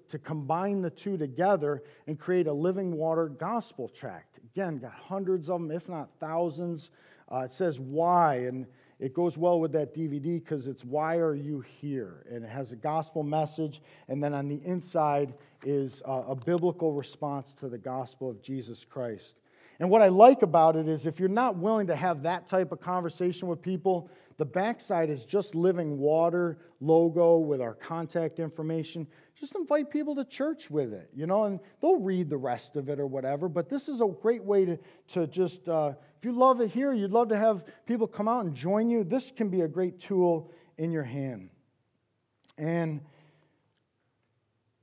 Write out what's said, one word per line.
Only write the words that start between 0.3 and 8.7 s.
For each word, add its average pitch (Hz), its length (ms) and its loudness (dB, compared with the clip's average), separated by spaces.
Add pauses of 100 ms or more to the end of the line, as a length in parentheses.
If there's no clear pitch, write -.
the 170 80 -4
two 202 260 -6
together 147 680 0 (240)
and 156 120 -6
create 180 280 0
a 151 60 0
Living 180 420 -2
Water 160 340 0
gospel 151 600 -6
tract. - 500 -14 (160)
Again, 175 240 -4
got 117 140 -12
hundreds 185 560 -4
of 175 120 -2
them, 160 100 -6
if 170 180 -6
not 160 220 -10 (100)
thousands. 165 720 -4 (420)
Uh, 127 80 -4
it 131 120 -8
says 156 260 -2
"Why," 151 680 2
and 127 200 -8 (320)